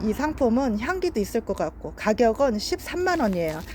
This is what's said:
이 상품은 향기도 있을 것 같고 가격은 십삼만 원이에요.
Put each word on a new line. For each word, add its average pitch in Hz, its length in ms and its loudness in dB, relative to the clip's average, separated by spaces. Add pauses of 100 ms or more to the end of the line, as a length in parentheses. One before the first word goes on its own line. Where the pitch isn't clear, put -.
이 208 100 0
상품은 254 680 2
향기도 339 420 -2
있을 208 220 -2
것 202 120 -4
같고 160 400 -6
가격은 220 640 2
십삼만 359 600 -2
원이에요. 170 380 0 (160)